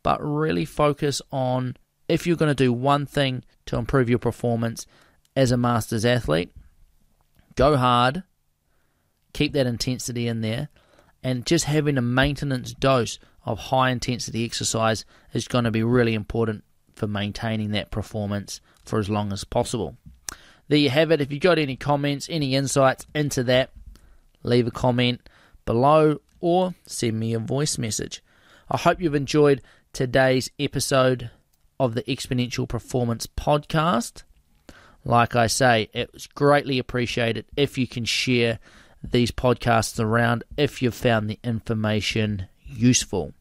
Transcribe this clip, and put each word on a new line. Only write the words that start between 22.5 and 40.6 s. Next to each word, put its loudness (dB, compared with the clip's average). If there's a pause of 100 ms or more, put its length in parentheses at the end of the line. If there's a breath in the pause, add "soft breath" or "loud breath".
insights 2
into -2
that, 2 (720 soft breath)
leave 2
a -2
comment 0 (380 soft breath)
below 4 (200)
or 2 (100)
send -4
me -2
a -2
voice -2
message. -6 (460 soft breath)
I 0
hope 2
you've 0
enjoyed 2 (320 soft breath)
today's 2 (100)
episode 0 (480)
of 0
the -4
Exponential -4
Performance -4
Podcast. -2 (800 loud breath)
Like 2
I 4
say, 2
it -8
was -18
greatly 2
appreciated -4 (120)
if 0
you 0
can -8
share 0 (440 soft breath)
these 2
podcasts 0
around 0 (140)
if 0